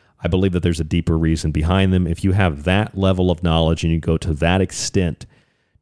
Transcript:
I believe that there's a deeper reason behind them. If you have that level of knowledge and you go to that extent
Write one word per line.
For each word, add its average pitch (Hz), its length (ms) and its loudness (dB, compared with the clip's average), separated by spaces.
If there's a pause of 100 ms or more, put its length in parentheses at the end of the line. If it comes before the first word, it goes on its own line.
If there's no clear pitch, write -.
(220)
I - 60 -2
believe 95 240 0
that 87 100 -2
there's 87 180 0
a 82 40 -2
deeper 82 320 0
reason 80 360 0
behind 90 400 2
them. 90 140 2
If 82 160 -4
you 95 100 2
have 85 320 0
that 98 340 0
level 92 320 2
of 82 120 -2
knowledge 82 400 2
and 80 100 0
you 82 60 0
go 82 200 -2
to 82 160 -4
that 85 260 0
extent - 640 -4 (580)